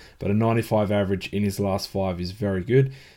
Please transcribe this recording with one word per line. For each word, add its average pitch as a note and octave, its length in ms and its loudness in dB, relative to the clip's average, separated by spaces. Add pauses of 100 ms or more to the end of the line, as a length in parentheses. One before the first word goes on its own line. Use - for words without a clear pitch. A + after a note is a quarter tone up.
(180)
but F#2+ 140 -2
a - 20 2
ninety-five A2 600 2
average G2 400 0
in G2+ 100 0
his G2 160 -2
last G2 300 -2
five F#2 320 -2
is F2+ 100 -6
very G2 320 -2
good, C3+ 300 2 (240)